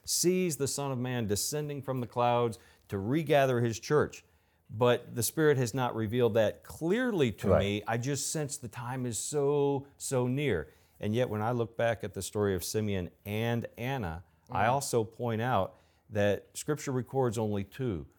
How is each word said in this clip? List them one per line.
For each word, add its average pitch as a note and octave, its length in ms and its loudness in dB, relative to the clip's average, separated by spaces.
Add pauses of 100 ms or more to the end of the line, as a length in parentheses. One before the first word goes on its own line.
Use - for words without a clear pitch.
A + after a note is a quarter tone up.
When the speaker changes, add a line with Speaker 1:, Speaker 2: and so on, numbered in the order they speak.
Speaker 1:
sees F3+ 520 2
the C#3 120 0
Son C#3 220 -4
of B2+ 80 -4
Man B2 300 -2
descending D3 540 -2
from C3 180 -4
the A#2+ 60 -4
clouds A#2+ 520 2 (300)
to G2+ 100 -4
regather C3+ 600 2
his A#2 180 0
church. - 460 0 (460)
But A#2+ 440 2
the A#2+ 80 0
Spirit D3+ 360 4
has A#2+ 160 0
not B2 200 -2
revealed A2+ 400 2
that G#2+ 300 2
clearly F#3 680 0
to - 180 -2
Speaker 2:
Right. D#2+ 100 6
Speaker 1:
me. G2+ 260 0
I A2+ 120 -2
just C3+ 340 -4
sense D3 240 -4
the A#2+ 120 -12
time B2+ 380 -8
is A2+ 120 -4
so, C#3+ 680 0 (120)
so B2+ 280 0
near. B2+ 420 0 (320)
And G#2+ 140 -2
yet, B2 140 0
when G#2+ 140 -4
I A#2 100 0
look A#2 240 -4
back A#2 260 0
at G#2 120 -8
the G2 80 -6
story G2+ 320 0
of F2+ 100 -4
Simeon G2+ 460 -2 (160)
and A2+ 400 -2 (100)
Anna, A2 480 -6 (260)
I F#2+ 140 0
Speaker 2:
Mm-hmm. A#2 80 4
Speaker 1:
also B2 320 0
point A2+ 380 -4
out A2+ 320 0 (360)
that G2+ 440 0
Scripture D3 380 -6
records B2+ 460 -2
only G#2 240 -2
two G2 440 -6 (120)